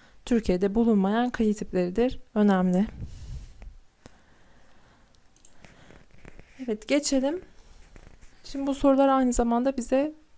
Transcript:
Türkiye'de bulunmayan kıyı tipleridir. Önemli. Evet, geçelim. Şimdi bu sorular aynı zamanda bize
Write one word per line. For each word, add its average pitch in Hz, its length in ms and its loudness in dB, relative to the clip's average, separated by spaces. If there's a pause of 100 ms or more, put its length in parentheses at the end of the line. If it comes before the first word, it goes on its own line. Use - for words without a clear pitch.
(240)
Türkiye'de 202 500 0
bulunmayan 226 560 2
kıyı 214 240 0
tipleridir. 196 680 -2 (140)
Önemli. 190 520 2 (3750)
Evet, 214 220 -6
geçelim. 285 520 0 (1040)
Şimdi 277 220 -8
bu 277 80 0
sorular 269 340 4
aynı 262 240 2
zamanda 240 440 0
bize 269 360 -2 (260)